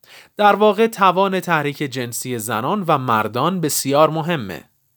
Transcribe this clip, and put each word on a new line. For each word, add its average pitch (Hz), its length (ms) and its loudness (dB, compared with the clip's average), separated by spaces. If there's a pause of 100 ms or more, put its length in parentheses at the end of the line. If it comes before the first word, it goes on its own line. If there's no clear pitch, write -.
(380)
در 208 180 6
واقع 214 320 4
توان 190 520 2
تحریک 151 380 -2
جنسی 127 600 -6
زنان 117 500 -4
و 160 100 4
مردان 123 640 0
بسیار 147 480 2
مهمه. 147 540 -6 (340)